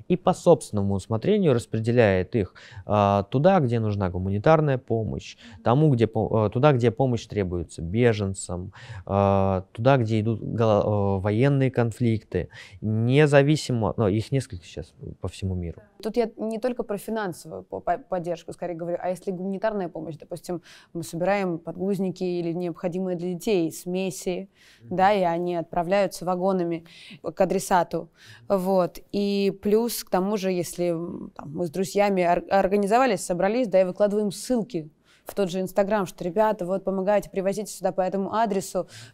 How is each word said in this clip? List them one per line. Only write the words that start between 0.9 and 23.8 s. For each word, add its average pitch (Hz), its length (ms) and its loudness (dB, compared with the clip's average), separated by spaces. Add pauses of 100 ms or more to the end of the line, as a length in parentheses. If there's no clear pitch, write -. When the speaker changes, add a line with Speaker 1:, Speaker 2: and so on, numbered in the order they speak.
Speaker 1:
усмотрению 151 580 2
распределяет 113 840 2
их, 101 200 -2 (320)
э, 101 440 4
туда, 175 300 4
где 120 180 0
нужна 101 300 0
гуманитарная 104 680 2
помощь, - 600 -6 (260)
тому, 147 280 4
где 117 160 4
по-, 107 400 0
э, - 40 -2
туда, 139 220 4
где 120 180 2
помощь 123 360 0
требуется 90 540 -4
беженцам, 95 920 -2 (340)
э, 98 540 4 (120)
туда, 131 240 4
где 110 240 0
идут 107 220 -2
голо-, 101 760 2
э, 92 40 -4
военные 131 500 2
конфликты, 113 760 -2 (320)
независимо, 131 1160 2
ну, 110 120 2
их 107 240 0
несколько 127 320 -6
сейчас - 280 -14 (280)
по 95 80 -8
всему 95 260 -6
миру. 87 260 -8 (200)
Speaker 2:
Тут 220 160 -6
я 226 200 0
не 220 220 -6
только 240 240 -4
про 208 140 -6
финансовую 185 680 -8
по-, - 180 -12
по-, 175 160 -2
поддержку, 175 560 -8
скорее 175 220 -10
говорю, 170 260 -6
а 180 80 -6
если 185 220 -6
гуманитарная 190 580 -4
помощь, 160 280 -12
допустим, 170 440 -10 (320)
мы 165 100 -6
собираем 180 560 -2
подгузники 180 640 -4
или 175 300 -2
необходимые 180 640 -4
для 180 160 -6
детей 175 380 0
смеси, 185 760 -6 (320)